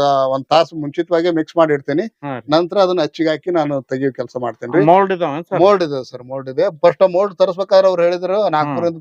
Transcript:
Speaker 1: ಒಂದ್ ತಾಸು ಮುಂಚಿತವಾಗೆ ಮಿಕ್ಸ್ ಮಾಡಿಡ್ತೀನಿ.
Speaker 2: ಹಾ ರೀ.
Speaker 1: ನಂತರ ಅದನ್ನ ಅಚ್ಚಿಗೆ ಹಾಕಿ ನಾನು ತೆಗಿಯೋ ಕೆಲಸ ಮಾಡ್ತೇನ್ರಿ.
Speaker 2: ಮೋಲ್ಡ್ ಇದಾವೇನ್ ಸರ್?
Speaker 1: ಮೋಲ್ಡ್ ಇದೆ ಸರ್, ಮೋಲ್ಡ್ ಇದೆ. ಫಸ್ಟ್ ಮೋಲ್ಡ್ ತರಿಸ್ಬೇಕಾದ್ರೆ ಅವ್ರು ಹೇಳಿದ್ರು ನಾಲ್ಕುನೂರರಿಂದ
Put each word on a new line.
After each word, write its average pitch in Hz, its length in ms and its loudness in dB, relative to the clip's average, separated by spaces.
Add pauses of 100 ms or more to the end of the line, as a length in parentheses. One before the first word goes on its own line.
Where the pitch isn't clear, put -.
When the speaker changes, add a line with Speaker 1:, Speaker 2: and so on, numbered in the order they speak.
(280)
Speaker 1:
ಒಂದ್ 135 180 -2
ತಾಸು 160 300 -8
ಮುಂಚಿತವಾಗೆ 170 560 -2
ಮಿಕ್ಸ್ 160 260 -4
ಮಾಡಿಡ್ತೀನಿ. 151 460 0
Speaker 2:
ಹಾ 143 360 -10
ರೀ. 117 120 -8
Speaker 1:
ನಂತರ 175 260 0
ಅದನ್ನ 185 240 2
ಅಚ್ಚಿಗೆ 156 280 -2
ಹಾಕಿ 156 220 -4
ನಾನು 143 300 -2
ತೆಗಿಯೋ 135 300 -4
ಕೆಲಸ 123 300 -10
ಮಾಡ್ತೇನ್ರಿ. 120 440 -2
Speaker 2:
ಮೋಲ್ಡ್ 190 280 4
ಇದಾವೇನ್ 170 300 -4
ಸರ್? 185 160 -4
Speaker 1:
ಮೋಲ್ಡ್ 190 240 6
ಇದೆ 143 200 -4
ಸರ್, 123 200 -16
ಮೋಲ್ಡ್ 131 260 -10
ಇದೆ. 151 200 0
ಫಸ್ಟ್ 175 400 2
ಮೋಲ್ಡ್ 185 260 0
ತರಿಸ್ಬೇಕಾದ್ರೆ 190 520 2
ಅವ್ರು 180 160 2
ಹೇಳಿದ್ರು 180 460 0
ನಾಲ್ಕುನೂರರಿಂದ 151 360 0 (160)